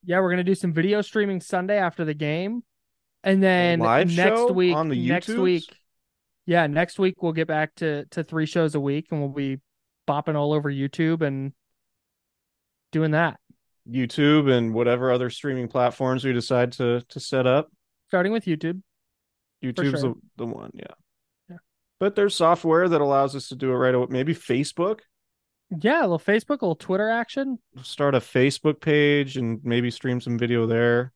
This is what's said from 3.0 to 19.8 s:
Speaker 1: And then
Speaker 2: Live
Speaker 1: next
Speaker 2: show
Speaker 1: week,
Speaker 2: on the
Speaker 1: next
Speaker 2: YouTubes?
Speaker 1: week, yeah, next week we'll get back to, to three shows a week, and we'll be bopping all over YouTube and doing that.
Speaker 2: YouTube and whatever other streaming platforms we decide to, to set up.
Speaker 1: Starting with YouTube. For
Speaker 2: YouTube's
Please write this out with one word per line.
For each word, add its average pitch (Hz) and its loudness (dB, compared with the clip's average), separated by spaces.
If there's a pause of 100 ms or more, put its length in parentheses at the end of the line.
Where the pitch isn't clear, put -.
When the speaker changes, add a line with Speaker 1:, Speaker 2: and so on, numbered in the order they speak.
Speaker 1:
And 196 4
then 180 4
Speaker 2:
Live 127 4
Speaker 1:
next 185 2
Speaker 2:
show 240 2
Speaker 1:
week, 180 2
Speaker 2:
on 160 0
the 123 -2
Speaker 1:
next 175 -2
Speaker 2:
YouTubes? 220 -2
Speaker 1:
week, 180 -2 (680)
yeah, 170 2
next 156 -2
week 190 -2
we'll 170 -2
get 160 -2
back 156 -2
to, 147 -4
to 165 -6
three 156 -2
shows 156 0
a 147 0
week, 139 -2
and 156 -4
we'll 139 -4
be 135 -6 (460)
bopping 151 -2
all 147 0
over 147 0
YouTube 160 -2
and 135 -4 (1400)
doing 156 0
that. 160 0 (500)
Speaker 2:
YouTube 143 4
and 117 2
whatever 120 2
other 123 0
streaming 127 -6
platforms 127 0
we 135 0
decide 123 0
to, 120 -2
to - -14
set 131 -2
up. 139 2 (380)
Speaker 1:
Starting 185 0
with 226 -4
YouTube. 170 -4 (800)
For 127 -6
Speaker 2:
YouTube's 139 -2